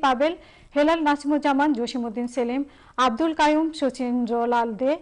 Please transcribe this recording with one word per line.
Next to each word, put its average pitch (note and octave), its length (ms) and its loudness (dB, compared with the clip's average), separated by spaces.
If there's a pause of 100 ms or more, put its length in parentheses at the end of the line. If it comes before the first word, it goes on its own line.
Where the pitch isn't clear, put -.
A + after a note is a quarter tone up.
পাবেল, C#4 280 2 (440)
হেলাল D#4 260 2
নাসিমুজ্জামান, D4 720 2
জসিমউদ্দিন A#3+ 600 -4
সেলিম, B3 280 -2 (340)
আব্দুল C4 380 0
কায়ুম, D4+ 380 4
শচীন্দ্রলাল A#3+ 960 -2 (120)
দে C4 220 2